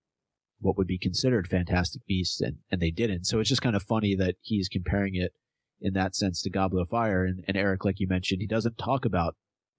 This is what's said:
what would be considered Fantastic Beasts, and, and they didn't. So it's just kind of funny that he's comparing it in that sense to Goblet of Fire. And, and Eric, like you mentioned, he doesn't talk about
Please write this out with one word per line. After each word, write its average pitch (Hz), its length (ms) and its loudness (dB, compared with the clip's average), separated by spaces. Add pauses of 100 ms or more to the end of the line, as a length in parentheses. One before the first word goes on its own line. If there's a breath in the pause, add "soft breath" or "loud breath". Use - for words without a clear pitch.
(600)
what 92 180 0
would 95 100 2
be 92 120 -2
considered 101 480 0
Fantastic 90 580 0
Beasts, 92 360 -2
and, - 160 -4 (120)
and 90 120 -2
they 82 100 2
didn't. 92 340 -2
So 113 140 0
it's 110 100 0
just 127 140 2
kind 117 120 2
of 98 80 2
funny 107 320 2
that 92 260 0
he's 98 280 -2
comparing 98 460 -2
it 90 180 -2 (480)
in 95 120 -2
that 95 220 0
sense 95 280 0
to 95 60 -2
Goblet 92 340 0
of 85 60 -6
Fire. 110 340 2
And, 92 240 -2
and 98 100 0
Eric, 98 280 0
like 95 140 0
you 95 80 0
mentioned, 92 340 0
he 107 60 -2
doesn't 107 300 0
talk 127 280 0
about 87 300 0 (440)